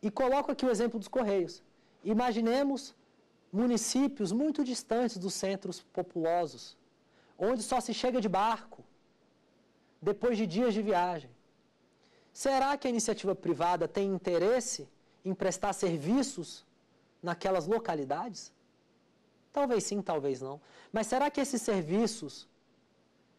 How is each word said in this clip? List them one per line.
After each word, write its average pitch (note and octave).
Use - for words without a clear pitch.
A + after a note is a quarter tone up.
E G#3
coloco C4+
aqui C4
o B3+
exemplo A#3
dos G3
Correios. G3
Imaginemos A#3
municípios A#3+
muito C#4+
distantes A#3+
dos F#3
centros F#3+
populosos, E3+
onde A3
só B3
se A#3
chega B3+
de G#3
barco, -
depois G#3
de A3
dias G#3
de G#3+
viagem. F3+
Será C4+
que C#4
a -
iniciativa G#3+
privada E3+
tem G3
interesse F#3
em F#3+
prestar F#3+
serviços F3+
naquelas F3
localidades? F3+
Talvez B3
sim, G3+
talvez C#3+
não. C3+
Mas A3
será C4+
que D4
esses B3+
serviços G3